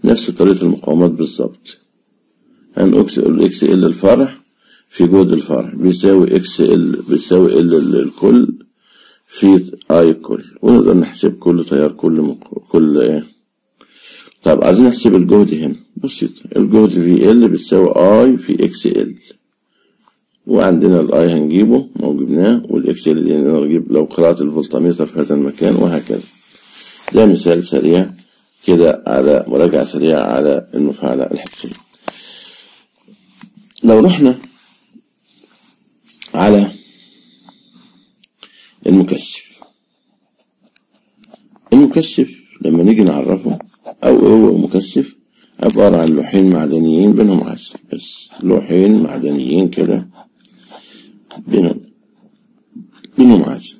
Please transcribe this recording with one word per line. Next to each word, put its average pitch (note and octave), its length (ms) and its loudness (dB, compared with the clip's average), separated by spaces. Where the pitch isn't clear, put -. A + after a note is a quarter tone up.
نفس - 260 0
طريقة F2+ 320 0
المقاومات E2+ 480 0
بالظبط. - 680 -8
هنقول - 420 2
ال - 260 0
إكس - 200 -2
إل F2+ 200 2
الفرع B2 500 0
في - 180 -2
جهد F#2 260 2
الفرع C2+ 420 -6
بيساوي F#2 600 2
إكس - 240 -4
إل - 480 0
بيساوي - 520 0
ال، E2+ 140 0
ال، D2 260 0
الكل G#2+ 580 0
في G2 320 4
I E2 200 4
كل، - 220 -8
ونقدر F#2+ 340 4
نحسب F2 420 -2
كل E2+ 260 0
تيار D2 280 -2
كل D#2+ 280 -2
مق-، - 380 -8
كل D#2 300 2
ايه. D2+ 280 -2
طب D#2 220 0
عايزين G2+ 220 4
نحسب A#2 280 2
الجهد F#2 400 2
هنا، D#2 220 -6
بسيط، - 340 -8
الجهد G#2 340 2
في F2 400 2
ال A#2 180 4
بتساوي F#2 400 0
I A#2 520 2
في - 240 -2
إكس - 220 -4
إل، - 280 -4
وعندنا F#2 540 2
ال - 120 -2
I - 20 -2
هنجيبه، E2+ 840 0
ما - 100 -6
هو D2 100 -4
جبناه، E2 520 -2
وال - 220 -4
إكس - 180 -4
إل D#2+ 160 -2
دي D#2 120 -2
نقدر D2 280 0
نجيب D#2+ 280 -2
لو D2+ 120 2
قراءة E2+ 380 0
الفولتميتر D2+ 640 -4
في D#2+ 140 -10
هذا D2 140 -4
المكان، C#2+ 400 -2
وهكذا. - 480 -4
ده A2 140 4
مثال E2+ 380 0
سريع E2 460 0
كده E2+ 400 2
على C2+ 420 0
مراجعة D#2 360 0
سريعة D#2 380 -2
على C#2 520 -2
المفاعلة C#2 500 -4
الحسية. - 480 -10
لو A2+ 160 6
رحنا C#3+ 380 2
على G2+ 380 2
المكثف، - 560 0
المكثف C#3 680 2
لما E2 220 0
نيجي A2 200 4
نعرفه، D2+ 560 -2
أو B2+ 140 4
هو G#2+ 400 4
مكثف - 560 -4
عبارة G2+ 360 2
عن E2 120 0
لوحين F#2 420 0
معدنيين E2 600 0
بينهم G2+ 320 2
عزل، - 280 -14
بس - 360 -16
لوحين G2 600 2
معدنيين C#2+ 640 -4
كده - 400 -4
بينهم، - 320 0
بينهم A#2 240 6
عزل. - 380 -10